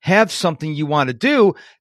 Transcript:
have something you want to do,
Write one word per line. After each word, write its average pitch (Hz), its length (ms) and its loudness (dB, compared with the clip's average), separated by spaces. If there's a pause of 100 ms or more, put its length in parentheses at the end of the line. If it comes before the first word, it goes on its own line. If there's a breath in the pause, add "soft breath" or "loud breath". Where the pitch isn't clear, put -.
have 202 300 2
something 156 440 -4
you 151 100 -4
want 143 220 0
to 123 80 -4
do, 226 400 2 (260 loud breath)